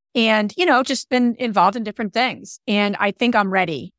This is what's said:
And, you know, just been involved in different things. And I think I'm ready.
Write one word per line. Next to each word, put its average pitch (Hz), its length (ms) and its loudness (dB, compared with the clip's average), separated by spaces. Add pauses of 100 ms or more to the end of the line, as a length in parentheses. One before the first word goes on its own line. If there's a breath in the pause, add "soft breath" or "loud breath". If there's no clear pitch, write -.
(160)
And, 220 400 2
you 359 100 0
know, 262 180 4
just 254 260 -6
been 247 300 2
involved 233 360 2
in 233 80 -6
different 208 300 -6
things. 226 520 -4
And 208 320 0
I 208 140 0
think 240 240 0
I'm 202 160 2
ready. 170 480 -2